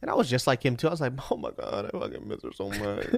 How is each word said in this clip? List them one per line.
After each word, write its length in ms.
and 100
I 40
was 140
just 180
like 180
him 100
too. 120
I 40
was 100
like, 120
"Oh 60
my 200
God, 360
I 40
fucking 300
miss 160
her 100
so 160
much." 380